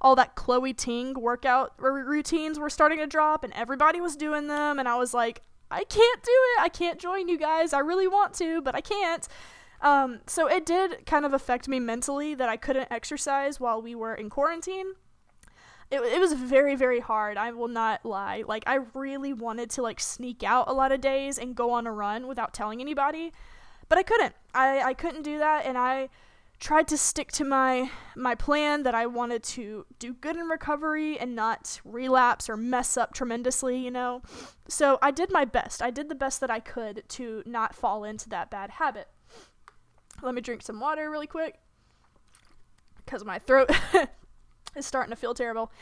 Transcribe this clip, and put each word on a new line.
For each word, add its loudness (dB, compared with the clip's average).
all 8
that 6
Chloe 0
Ting -4
workout 2
r-, 2
routines -2
were -4
starting 6
to -2
drop, 2
and -10
everybody 2
was -4
doing -4
them, -2
and -2
I 2
was 0
like, -2
"I -4
can't 4
do 0
it. 6
I 2
can't -2
join -4
you 2
guys. 0
I 4
really 2
want 2
to, -2
but -2
I -4
can't." -2
Um, 4
so 2
it 2
did 0
kind 2
of 0
affect -2
me -2
mentally -4
that 0
I -2
couldn't -2
exercise -2
while -2
we -12
were -6
in -10
quarantine. -2
It, 0
it 2
was 4
very, 4
very 2
hard, -2
I -2
will -6
not -2
lie. -6
Like, -4
I 2
really -6
wanted -8
to, -4
like, -4
sneak -8
out 2
a -2
lot 2
of 2
days -2
and -8
go 0
on 0
a -6
run -4
without -6
telling -6
anybody, -2
but 6
I 6
couldn't. 2
I, 4
I 2
couldn't -6
do -4
that, 2
and -2
I 0
tried 4
to 0
stick -2
to -2
my, 2
my -2
plan 2
that 2
I 0
wanted -4
to -10
do -10
good -6
in -6
recovery -2
and -6
not -4
relapse 2
or -6
mess -2
up 0
tremendously, -2
you -6
know? -6
So 4
I 6
did -2
my 4
best. -2
I -2
did -8
the -8
best -4
that -2
I -2
could -10
to -10
not -4
fall -2
into -12
that -6
bad -10
habit. -4
Let -4
me -4
drink -10
some -12
water -4
really -6
quick, -6
'cause -10
my -8
throat 6
<laughs> 0
is -8
starting -2
to -10
feel -4
terrible. -4